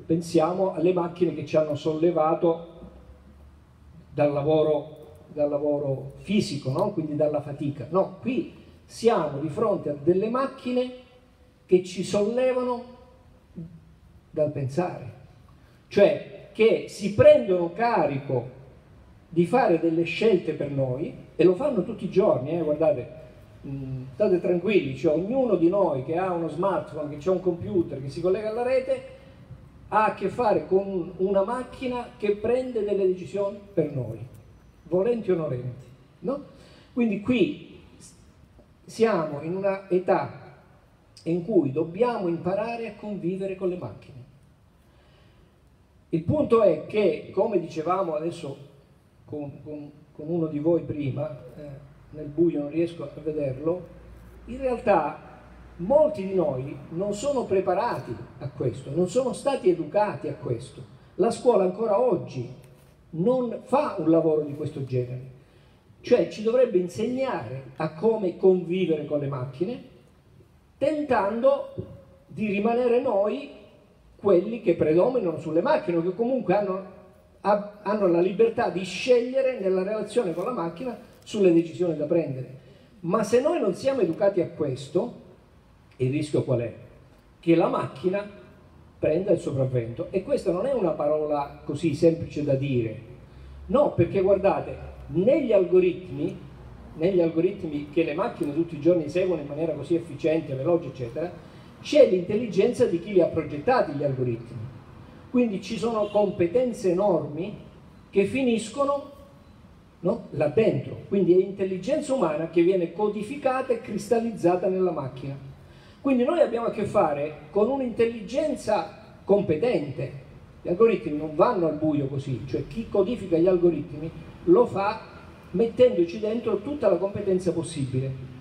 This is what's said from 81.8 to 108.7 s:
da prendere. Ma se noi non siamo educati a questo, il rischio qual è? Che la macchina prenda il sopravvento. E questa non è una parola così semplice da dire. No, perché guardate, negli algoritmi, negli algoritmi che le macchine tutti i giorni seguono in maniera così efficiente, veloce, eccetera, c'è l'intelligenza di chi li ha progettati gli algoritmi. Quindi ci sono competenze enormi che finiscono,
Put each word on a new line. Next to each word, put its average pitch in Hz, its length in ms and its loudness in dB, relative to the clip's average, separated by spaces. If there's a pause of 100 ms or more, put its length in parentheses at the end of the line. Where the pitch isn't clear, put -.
da 147 100 -4
prendere. 143 520 -2 (420)
Ma 196 220 0
se 240 180 2
noi 320 200 2
non 202 140 0
siamo 269 260 -2
educati 170 400 2
a 156 80 -2
questo, 165 720 -4 (800)
il 131 120 0
rischio 151 320 0
qual 117 180 0
è? 113 140 -6 (640)
Che 165 160 4
la 185 140 4
macchina 202 600 -4 (720)
prenda 170 320 0
il 165 80 4
sopravvento. 127 720 -2
E 190 140 -2
questa 254 260 0
non 185 160 -2
è 277 60 0
una 196 200 2
parola 151 720 -2
così 147 300 -2
semplice 160 480 2
da 139 120 2
dire. 123 460 -2 (640)
No, 254 260 4
perché 185 280 2
guardate, 185 560 2 (320)
negli 226 440 2
algoritmi, 180 1000 2 (440)
negli 175 260 2
algoritmi 165 720 -2
che 165 140 2
le 147 100 -2
macchine 170 380 -4
tutti 151 240 -2
i 135 40 -10
giorni 160 280 2
seguono 180 320 0
in 139 80 -10
maniera 151 240 -4
così 139 220 -2
efficiente, 156 600 -2
veloce, 143 340 0
eccetera, 135 420 -6 (500)
c'è - 280 6
l'intelligenza 208 760 2
di 185 160 0
chi 208 140 -8
li 180 60 6
ha 160 60 6
progettati 156 640 0
gli 139 120 -4
algoritmi. 123 540 -4 (720)
Quindi 233 320 0
ci 220 160 -8
sono 214 300 0
competenze 202 840 2
enormi 175 640 0 (540)
che 196 160 4
finiscono, 269 840 0 (920)